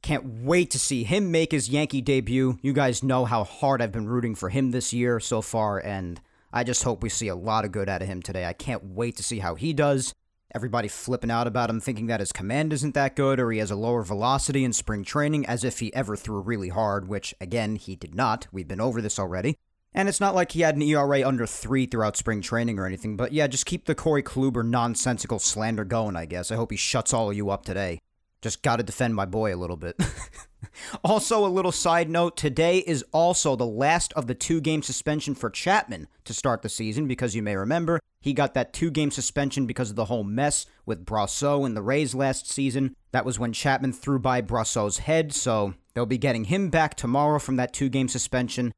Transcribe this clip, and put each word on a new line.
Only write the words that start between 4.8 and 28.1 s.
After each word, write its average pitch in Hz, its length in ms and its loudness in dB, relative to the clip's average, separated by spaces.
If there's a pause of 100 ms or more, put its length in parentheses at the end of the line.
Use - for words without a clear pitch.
year 120 260 2
so 110 220 0
far, 107 380 0
and 92 420 -6 (320)
I 120 100 0
just 120 200 0
hope 117 180 0
we 117 80 -2
see 110 200 -4
a 90 60 -4
lot 107 300 0
of 101 60 -4
good 98 180 -2
out 92 140 -2
of 98 40 -4
him 90 140 -6
today. 92 240 -6
I 87 80 -4
can't - 300 -6
wait 107 340 -6
to - 60 -8
see 117 160 -4
how 85 160 -2
he 127 180 -2
does. 139 400 2 (400)
Everybody 113 340 -2
flipping 120 420 -4
out 117 160 2
about 117 240 0
him, 113 100 -2
thinking 113 280 -4
that 113 120 0
his 95 120 -2
command 143 420 -2
isn't 143 220 -2
that 139 200 2
good 135 240 4
or 120 120 2
he 110 80 0
has 107 100 0
a 104 60 -2
lower 117 260 0
velocity 127 640 0
in 120 100 0
spring 104 300 -2
training, 147 420 0
as 120 180 -2
if 123 160 -2
he 110 140 -4
ever 107 220 -2
threw 101 240 -4
really 98 300 -4
hard, 98 380 0
which, 101 320 -6
again, 107 360 -2
he 98 200 -10
did 85 200 -14
not. 113 360 0
We've 95 160 -8
been 95 140 -4
over 120 180 0
this 104 200 -4
already. 95 380 -2 (360)
And 196 160 2
it's - 100 -2
not 196 140 4
like 180 200 2
he 165 80 2
had 156 140 6
an 147 60 0
E 151 140 4
R 143 180 4
A 135 100 4
under 127 220 2
three 127 400 0
throughout 107 320 0
spring 107 240 -2
training 117 380 0
or 92 80 -2
anything, 101 280 -4
but 120 160 -2
yeah, 151 140 2
just 135 220 -2
keep - 180 -6
the 160 80 0
Corey 147 300 2
Kluber 123 420 0
nonsensical 120 720 0
slander 107 480 0
going, 104 300 0
I 82 100 -4
guess. 87 260 -6
I 110 40 -2
hope 113 160 -2
he 101 60 -4
shuts - 360 0
all 113 160 2
of 101 80 -2
you 101 140 0
up 98 120 -2
today. 90 360 -4 (420)